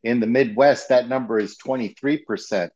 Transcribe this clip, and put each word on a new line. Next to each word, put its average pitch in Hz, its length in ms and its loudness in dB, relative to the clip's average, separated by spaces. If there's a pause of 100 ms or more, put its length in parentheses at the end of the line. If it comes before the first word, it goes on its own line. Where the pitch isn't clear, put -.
In 120 160 0
the 113 60 0
Midwest, 131 640 2
that 123 180 4
number 120 300 -2
is 104 200 -4
twenty-three 131 680 -4
percent. 95 500 -4